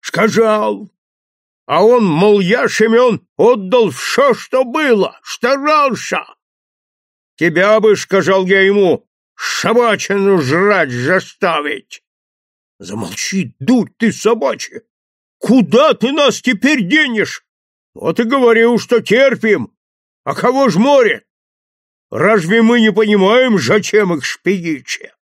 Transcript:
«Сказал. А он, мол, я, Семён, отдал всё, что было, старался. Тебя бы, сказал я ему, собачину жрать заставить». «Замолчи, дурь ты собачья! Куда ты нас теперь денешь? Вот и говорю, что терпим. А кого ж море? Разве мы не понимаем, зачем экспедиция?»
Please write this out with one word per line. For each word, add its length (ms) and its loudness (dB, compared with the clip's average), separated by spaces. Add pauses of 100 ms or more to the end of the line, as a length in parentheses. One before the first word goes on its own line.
«Сказал. 880 -2 (760)
А 180 0
он, 200 4
мол, 340 2
я, 300 -2
Семён, 580 0 (100)
отдал 540 2
всё, 440 -2
что 300 -2
было, 600 -2
старался. 1000 -2 (1120)
Тебя 440 2
бы, 160 4
сказал 500 0
я 160 2
ему, 440 0 (300)
собачину 1000 -2
жрать 540 0
заставить». 1080 -4 (760)
«Замолчи, 800 -8
дурь 380 0
ты 160 0
собачья! 680 -4 (560)
Куда 560 2
ты 180 -4
нас 280 0
теперь 420 0
денешь? 640 -2 (500)
Вот 260 -4
и 40 2
говорю, 540 2
что 220 0
терпим. 720 0 (520)
А 100 -6
кого 340 0
ж 80 0
море? 480 2 (840)
Разве 520 0
мы 180 4
не 120 2
понимаем, 680 2
зачем 580 0
экспедиция?» 1000 -8 (120)